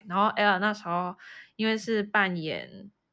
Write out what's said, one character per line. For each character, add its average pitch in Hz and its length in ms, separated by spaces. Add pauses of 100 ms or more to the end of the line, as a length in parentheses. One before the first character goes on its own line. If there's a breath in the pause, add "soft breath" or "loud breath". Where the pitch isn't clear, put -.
然 180 100
后 208 200
Ella 202 220
那 208 140
时 202 140
候 180 300 (400 loud breath)
因 220 100
为 220 100
是 214 260
扮 202 340
演 156 520 (240)